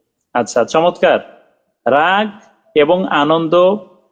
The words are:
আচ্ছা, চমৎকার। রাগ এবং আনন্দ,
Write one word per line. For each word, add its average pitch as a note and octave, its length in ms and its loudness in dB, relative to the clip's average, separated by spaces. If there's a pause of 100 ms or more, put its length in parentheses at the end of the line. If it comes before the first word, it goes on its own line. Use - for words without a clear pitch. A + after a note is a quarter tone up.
(340)
আচ্ছা, A#2 320 -2
চমৎকার। E3 540 0 (680)
রাগ F3 400 0 (480)
এবং E3+ 320 0
আনন্দ, E3 680 0 (360)